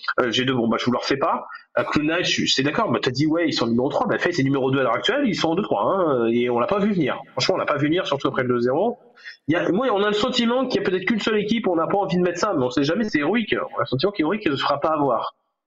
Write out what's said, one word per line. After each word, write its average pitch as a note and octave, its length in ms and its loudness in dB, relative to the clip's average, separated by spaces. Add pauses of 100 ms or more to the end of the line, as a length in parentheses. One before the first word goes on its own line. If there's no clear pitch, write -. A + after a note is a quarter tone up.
(200)
Euh, B2 120 2
G B2+ 120 0
deux, C3 100 0
bon, A2+ 140 0
bah, A2+ 100 0
je - 60 -6
vous A#2+ 80 0
le A#2+ 60 0
refais - 180 -2
pas. F3 300 -2 (320)
Euh, B2 60 2
Cloud9, D#3 400 0
je E3 40 -2
suis, - 220 -2
c'est - 140 2
d'accord, E3 260 0
bah, A#2 100 0
t'as C3 120 -2
dit, C3+ 140 0
ouais, D#3+ 220 2
ils B2+ 60 -2
sont A#2+ 140 0
numéro A#2+ 200 0
trois, - 180 -2
bah, A#2 120 0
FaZe F3 220 -2
est - 20 2
numéro C3+ 280 0
deux C3+ 100 2
à - 20 2
l'heure A#2 140 2
actuelle, C4 300 0
ils F3 100 0
sont E3 140 0
en E3 40 0
deux F#3+ 80 -2
trois, G#2 220 0
hein, D3 460 2
et A#2+ 200 2
on A#2+ 80 2
l'a A#2+ 80 2
pas G3+ 140 0
vu G#3 120 2
venir. C#3 260 0 (140)
Franchement, F#3 220 0
on D#3+ 40 -2
l'a A2 80 0
pas D3 120 0
vu D3 80 0
venir, F3+ 200 0
surtout C#3 220 0
après C3 140 -2
le B2 60 0
deux B2 120 2
zéro. D3+ 380 0 (480)
Il D3 60 2
y E3 40 2
a, E3+ 140 0
moi, A3 220 2
on G3 100 2
a G#3 60 2
le G#3 60 0
sentiment B3 520 0
qu'il G3+ 160 0
y - 20 -2
a - 60 0
peut-être F3+ 160 -2
qu'une A3+ 140 0
seule G#3+ 180 0
équipe, A3 300 0
on F3 80 2
n'a D#3+ 100 0
pas F#3+ 100 0
envie F3+ 220 0
de F3+ 40 2
mettre F3 160 0
ça, G#3+ 160 0
mais C3 100 2
on B2+ 60 0
sait C#3+ 140 0
jamais, F3+ 200 0
c'est G#3 160 0
Heroic. G3+ 320 0
On G2 260 -4
a - 20 0
le A#2 60 0
sentiment C3+ 260 0
qu'Heroic E3+ 320 -2
ne C#3+ 120 0
se - 60 -2
fera C#3+ 160 0
pas E3 120 0
avoir. C#3 440 0 (320)